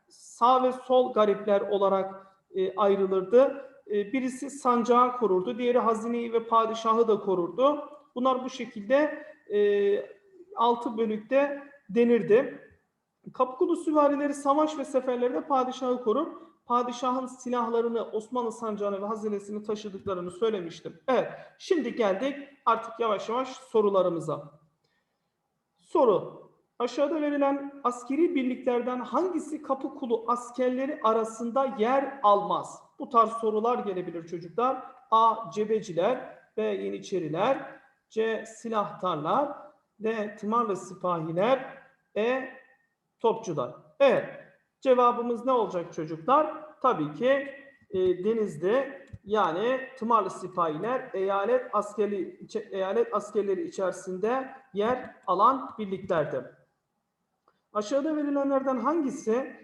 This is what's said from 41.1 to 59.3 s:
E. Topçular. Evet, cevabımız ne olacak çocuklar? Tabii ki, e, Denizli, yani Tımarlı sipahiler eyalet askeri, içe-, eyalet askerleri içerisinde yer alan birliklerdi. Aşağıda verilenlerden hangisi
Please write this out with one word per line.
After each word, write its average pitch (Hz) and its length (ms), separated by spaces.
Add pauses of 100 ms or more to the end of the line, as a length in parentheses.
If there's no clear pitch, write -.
E. 254 320 (720)
Topçular. 156 540 (260)
Evet, 226 240 (560)
cevabımız 240 640
ne 262 80
olacak 180 400
çocuklar? 165 720 (180)
Tabii 151 320
ki, 269 340 (420)
e, 185 340
Denizli, 214 840 (180)
yani 208 560 (180)
Tımarlı 214 320
sipahiler 180 840
eyalet 196 580
askeri, 202 680
içe-, 214 300
eyalet 202 440
askerleri 202 480
içerisinde 196 920 (200)
yer 240 420 (100)
alan 220 520
birliklerdi. 170 640 (1300)
Aşağıda 277 440
verilenlerden 277 600
hangisi 262 880